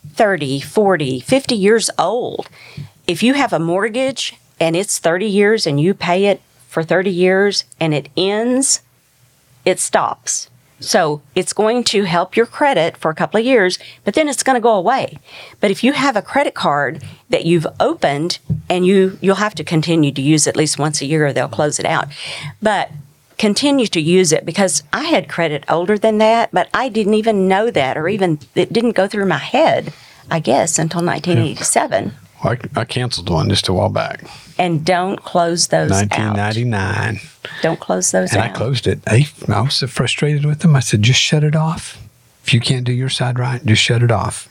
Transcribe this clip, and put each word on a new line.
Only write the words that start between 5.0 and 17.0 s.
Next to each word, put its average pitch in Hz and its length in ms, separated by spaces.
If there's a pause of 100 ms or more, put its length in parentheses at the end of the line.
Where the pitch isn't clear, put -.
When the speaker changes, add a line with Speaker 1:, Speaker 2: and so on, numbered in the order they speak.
Speaker 1:
years 202 400
and 143 140
you 185 120
pay 180 320
it 196 160 (260)
for 160 160
thirty 180 260
years 190 540 (160)
and 160 140
it 143 220
ends, 226 680 (840)
it 180 140
stops. - 680 (320)
So 151 400 (140)
it's 180 160
going 226 340
to 208 180
help 175 340
your 233 80
credit 240 500
for 160 160
a 156 40
couple 180 220
of 226 80
years, 208 320 (280)
but 208 80
then 311 160
it's - 140
gonna 254 180
go 226 140
away. 196 420 (420)
But 196 120
if - 120
you 262 80
have 277 240
a 196 60
credit 285 320
card 147 500 (260)